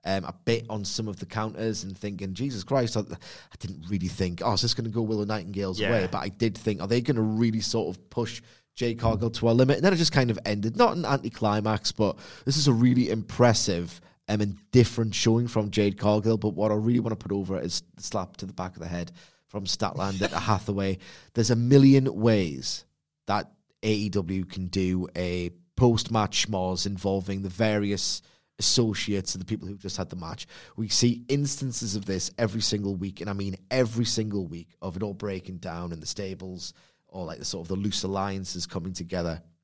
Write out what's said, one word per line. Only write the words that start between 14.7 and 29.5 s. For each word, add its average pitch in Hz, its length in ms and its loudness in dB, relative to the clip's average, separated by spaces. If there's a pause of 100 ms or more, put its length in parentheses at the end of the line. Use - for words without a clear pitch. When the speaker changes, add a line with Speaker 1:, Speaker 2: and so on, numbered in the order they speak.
Speaker 1:
different 117 420 4
showing 117 340 2
from 107 220 0
Jade 101 300 2
Cargill. 107 380 4
But 107 180 0
what 107 160 2
I 107 40 2
really 117 240 2
wanna 113 160 -2
put - 160 -8
over 95 280 -2
it 64 60 -6
is - 180 -4 (120)
the - 80 -20
slap - 340 -6
to 95 100 -12
the 95 60 -14
back 92 220 -8
of 82 60 -14
the 82 80 -8
head 87 220 -6 (360)
from 101 180 -8
Statlander 95 640 -2
to 82 100 -2
Speaker 2:
<laughs> 92 100 -4
Speaker 1:
Hathaway. 98 480 0 (380)
There's 113 160 4
a 120 40 6
million 135 600 8
ways 98 680 0 (420)
that 101 240 -2 (320)
A 110 100 2
E 104 160 0
W 92 360 -2
can 92 220 -8
do 92 480 0
a 90 360 -2 (240)
post-match 113 720 2
schmoz 92 400 -2
involving 98 560 -2
the 98 60 -4
various 101 720 0 (380)
associates 101 720 0
and 95 80 -6
the 92 40 -8
people 104 220 -6